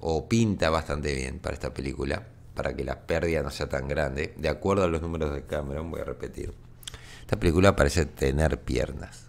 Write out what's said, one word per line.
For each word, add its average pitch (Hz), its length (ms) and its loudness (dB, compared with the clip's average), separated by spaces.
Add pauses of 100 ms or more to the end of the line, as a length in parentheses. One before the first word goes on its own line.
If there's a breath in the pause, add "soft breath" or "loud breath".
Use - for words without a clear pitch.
o 78 260 0
pinta 104 440 4
bastante 73 440 0
bien 65 260 -4
para - 140 -4
esta - 200 -6
película, 67 520 -4 (280)
para 69 200 -2
que 69 100 -4
la 67 220 -6
pérdida 82 360 2
no 69 80 -4
sea 73 180 -6
tan 67 180 -2
grande. 71 520 -2
De 78 100 0
acuerdo 95 360 2
a 87 40 4
los 80 140 0
números 80 320 -2
de 69 100 -6
Cameron, 76 460 -6
voy 73 100 -6
a 71 40 -6
repetir, - 500 -10 (680 loud breath)
esta - 180 0
película 92 380 6
parece 76 300 4
tener 71 560 2
piernas. - 680 -4